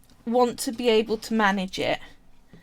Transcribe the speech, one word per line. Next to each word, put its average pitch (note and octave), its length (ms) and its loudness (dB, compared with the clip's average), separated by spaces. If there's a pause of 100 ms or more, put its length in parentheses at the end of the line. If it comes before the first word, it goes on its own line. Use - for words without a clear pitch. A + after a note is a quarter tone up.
(260)
want A#3+ 340 0
to - 120 -6
be A#3+ 180 -2
able A3 280 2
to - 160 -8
manage G3 460 0
it. B2 200 -2 (640)